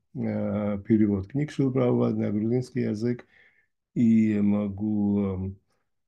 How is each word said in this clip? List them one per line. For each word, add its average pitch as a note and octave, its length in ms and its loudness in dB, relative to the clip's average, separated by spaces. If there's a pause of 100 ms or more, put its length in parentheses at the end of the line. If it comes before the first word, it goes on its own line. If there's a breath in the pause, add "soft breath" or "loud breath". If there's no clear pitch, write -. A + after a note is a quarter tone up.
(160)
э, G#2 720 -4
перевод G#2 400 2
книг D3 240 -4
Шрилы C3+ 220 0
Прабхупады B2 460 2
на A2 120 -2
грузинский A#2+ 500 -2
язык. A#2 460 -4 (680 soft breath)
И A2 460 4
могу, G2+ 840 0
эм, F#2+ 340 -6 (480)